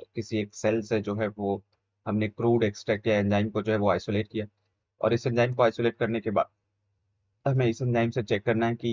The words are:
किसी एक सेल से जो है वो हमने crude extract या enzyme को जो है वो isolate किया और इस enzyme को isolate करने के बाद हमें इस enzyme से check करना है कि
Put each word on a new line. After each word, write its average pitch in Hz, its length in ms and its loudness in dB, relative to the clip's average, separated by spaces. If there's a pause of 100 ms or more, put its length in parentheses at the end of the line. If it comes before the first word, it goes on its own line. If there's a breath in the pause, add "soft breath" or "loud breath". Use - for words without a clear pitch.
(140)
किसी 113 220 -6
एक 101 180 -4
सेल 110 260 0
से 107 200 -2
जो 101 140 -4
है 107 140 -2
वो 101 320 -4 (440)
हमने 107 220 -2
crude 113 360 0
extract 104 440 -2
या 107 100 4
enzyme 104 320 2
को 104 120 -2
जो 107 100 -2
है 107 60 2
वो 101 140 2
isolate 104 360 -2
किया 107 180 -6 (560)
और 113 120 2
इस 117 140 -2
enzyme 123 260 2
को 123 100 2
isolate 117 340 2
करने 113 240 -2
के 110 100 -4
बाद 92 180 0 (960)
हमें 131 200 2
इस 117 160 0
enzyme 117 300 2
से 120 120 -2
check 101 220 -2
करना 117 220 2
है 117 80 0
कि 117 180 -4